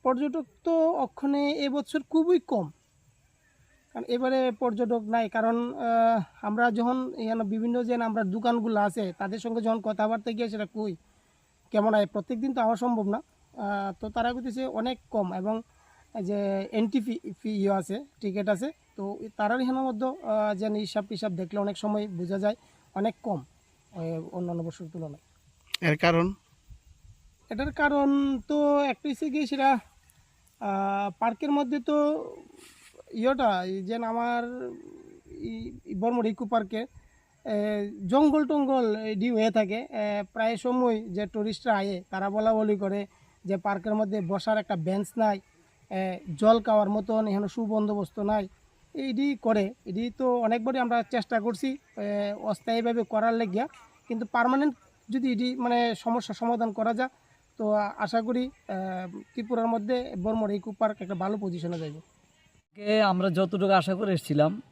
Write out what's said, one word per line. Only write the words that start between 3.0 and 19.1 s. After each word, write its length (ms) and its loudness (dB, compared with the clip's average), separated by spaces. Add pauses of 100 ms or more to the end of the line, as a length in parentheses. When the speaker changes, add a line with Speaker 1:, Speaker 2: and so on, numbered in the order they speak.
Speaker 1:
কারণ 160 -10
এবারে 440 2
পর্যটক 500 0
নাই। 260 0
কারণ, 460 0
আহ, 480 4 (200)
আমরা 280 2
যখন 480 0
এখানে 260 -2
বিভিন্ন 380 0
যে 120 0
আমরা 300 0
দোকানগুলো 560 0
আছে, 380 0
তাদের 200 -6
সঙ্গে 220 -2
যখন 200 2
কথাবার্তা 520 0
গিয়ে 160 -2
সেটা 260 -4
কই 220 -4 (760)
কেমন 240 4
হয়, 120 4
প্রত্যেক 340 -6
দিন 140 -2
তো 60 0
আওয়া 160 4
সম্ভব 320 0
না। 100 0
আহ, 840 -6
তো 80 -8
তারা 240 0
কইতেছে 340 -4
অনেক 320 -4 (120)
কম, 240 0
এবং 280 -2 (600)
যে 500 -2
এন্ট্রি 280 2
ফি, 180 -4 (240)
ফি 80 -2
ইয়ে 220 2
আছে, 320 -2 (160)
টিকিট 280 -2
আছে, 220 0 (260)
তো 220 -6 (180)